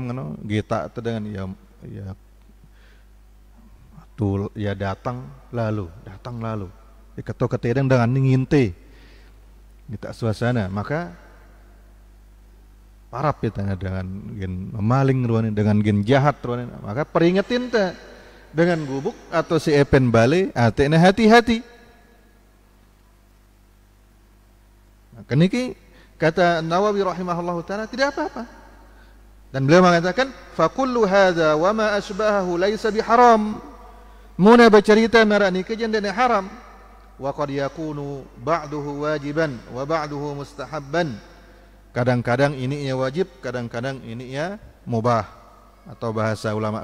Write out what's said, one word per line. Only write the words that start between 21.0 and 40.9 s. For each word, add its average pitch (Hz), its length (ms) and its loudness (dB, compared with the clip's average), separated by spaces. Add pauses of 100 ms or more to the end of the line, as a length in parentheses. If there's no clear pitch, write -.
hati-hati. 226 640 6 (3500)
Nah, 104 80 -20
keniki 190 540 0 (420)
kata 170 400 2
Nawawi 196 400 0
rahimahullahu 175 640 -4
taala 214 240 -8
tidak 269 240 -2
apa-apa. 302 320 -8 (1120)
Dan 135 100 -2
beliau 175 220 6
mengatakan, 180 480 0 (240)
"Fa 165 80 4
kullu 247 400 0
hadza 180 500 4
wa 175 160 2
ma 214 220 0
asbahahu 196 640 -2
laisa 214 320 0
biharam." 220 720 4 (720)
Muna 233 320 8
bercerita 214 560 6
marani 202 400 2
kejadian 214 480 -4
haram. 202 400 0 (720)
Wa 135 100 -6
qad 123 240 -6
yakunu 143 720 -8 (140)
ba'duhu 147 680 -6
wajiban 147 640 -4
wa 127 160 -8
ba'duhu 147 560 -6
mustahabban. 143 720 -6 (800)